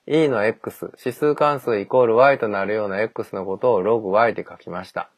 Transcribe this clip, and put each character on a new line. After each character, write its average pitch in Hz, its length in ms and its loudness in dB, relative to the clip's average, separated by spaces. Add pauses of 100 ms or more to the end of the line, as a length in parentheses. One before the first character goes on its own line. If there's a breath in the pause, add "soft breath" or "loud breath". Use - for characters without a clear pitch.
E 151 220 2
の 110 160 0
X、 - 540 -6
指 123 140 -6
数 151 240 0
関 147 240 0
数 113 180 -2
イ 98 80 -4
コ 131 160 4
ー 120 40 6
ル 113 100 2
y 135 220 6
と 110 100 -2
な 98 160 -2
る 101 100 -2
よ 110 120 -2
う - 20 -6
な 98 120 -4
X 110 360 -6
の 92 80 -6
こ 95 120 -6
と 123 180 2
を 92 80 0
ロ 110 180 2
グ 101 100 -6
y 107 240 2
で 85 140 -8
書 87 80 -20
き - 120 -20
ま 90 140 -10
し - 80 -18
た。 - 280 -8